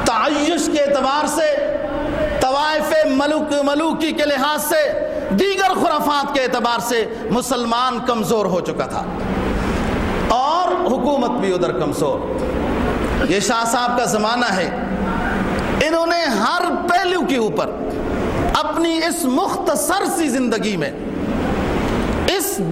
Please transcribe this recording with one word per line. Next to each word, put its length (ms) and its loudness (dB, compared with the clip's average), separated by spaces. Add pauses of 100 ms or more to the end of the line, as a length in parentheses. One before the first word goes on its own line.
تعیش 680 2
کے 100 2
اعتبار 440 2
سے، 220 0 (920)
طوائف 520 0 (240)
ملوک 360 0 (120)
ملوکی 480 0
کے 120 0
لحاظ 400 0
سے، 180 2 (480)
دیگر 520 2
خرافات 520 0
کے 60 2
اعتبار 480 0
سے 160 2 (260)
مسلمان 760 0
کمزور 400 2
ہو 140 2
چکا 260 -2
تھا 180 -4 (1200)
اور 460 2 (120)
حکومت 540 0
بھی 140 0
ادھر 240 0
کمزور۔ 400 0 (1120)
یہ 120 2
شاہ 320 2
صاحب 260 2
کا 60 2
زمانہ 520 2
ہے، 120 0 (1200)
انہوں 200 2
نے 140 0 (220)
ہر 200 0 (280)
پہلو 380 2
کے 80 2
اوپر 340 0 (880)
اپنی 480 0
اس 180 -2
مختصر 800 0 (120)
سی 120 0
زندگی 480 0
میں 140 -2 (1500)
اس 100 -2 (240)